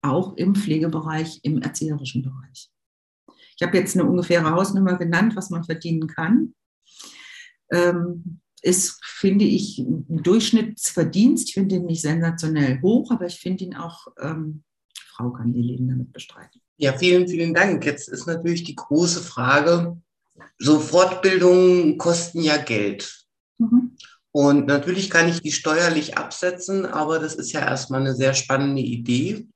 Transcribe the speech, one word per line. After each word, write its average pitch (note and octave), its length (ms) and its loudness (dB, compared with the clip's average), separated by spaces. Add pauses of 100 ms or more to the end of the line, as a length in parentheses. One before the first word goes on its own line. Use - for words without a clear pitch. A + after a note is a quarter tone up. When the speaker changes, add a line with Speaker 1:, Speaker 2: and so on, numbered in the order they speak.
Speaker 1:
auch C#3+ 360 -2
im F#3+ 180 2
Pflegebereich, D#3 880 -2
im D3+ 180 0
erzieherischen C#3+ 600 -6
Bereich. - 480 -14 (840)
Ich - 60 -6
habe F3 160 0
jetzt - 180 0
eine E3 140 2
ungefähre E3+ 400 2
Hausnummer F#3+ 480 2
genannt, F3 380 0
was F#3 160 -8
man E3 120 -6
verdienen E3 440 -4
kann. F#3+ 480 0 (1160)
Ähm, F3 680 -2 (220)
ist, - 400 0
finde G3 420 2
ich, - 340 0
ein - 440 -4
Durchschnittsverdienst. A3 1200 2
Ich - 60 -12
finde F#3+ 220 0
ihn F3 100 -2
nicht E3 160 -4
sensationell D#3 800 0
hoch, G#3 300 2
aber F#3 160 -4
ich - 120 -12
finde F#3 260 -6
ihn F3+ 100 -12
auch, E3+ 320 -14 (120)
ähm, D#3 440 -8 (460)
Frau A#2+ 220 -8
kann A#2+ 220 -4
ihr A#2+ 100 -2
Leben B2 240 -4
damit B2+ 240 -6
bestreiten. - 480 -20 (180)
Speaker 2:
Ja, C3+ 160 2
vielen, F3+ 340 4
vielen E3+ 280 -2
Dank. F3+ 300 2
Jetzt C#3+ 220 -4
ist - 200 -12
natürlich E3+ 360 -4
die - 120 -12
große E3+ 460 0
Frage, E3 760 0 (600)
so D3+ 200 6
Fortbildungen F3+ 1200 4
kosten E3+ 440 -2
ja D3+ 160 2
Geld. G#2 680 -4 (320)
Speaker 1:
Mhm. A#3+ 400 2 (340)
Speaker 2:
Und C#3+ 360 4
natürlich E3+ 420 0
kann E3+ 180 4
ich E3+ 140 -2
die D#3 100 -6
steuerlich D#3+ 680 0
absetzen, F3+ 680 -4
aber D3+ 320 -2
das D#3 160 -6
ist - 180 -10
ja D3 100 -4
erstmal C3+ 400 -4
eine C3+ 120 -2
sehr C3 220 0
spannende C3+ 480 -2
Idee. A#2+ 720 -4